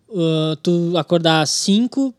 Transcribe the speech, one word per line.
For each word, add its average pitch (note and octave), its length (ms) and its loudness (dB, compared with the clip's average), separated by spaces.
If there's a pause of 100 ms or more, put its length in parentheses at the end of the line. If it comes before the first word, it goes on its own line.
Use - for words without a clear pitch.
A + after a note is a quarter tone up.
(100)
ah, D#3+ 520 -2
tu F3 340 -2
acordar D#3+ 460 2
às C#3+ 80 -2
cinco B3 680 0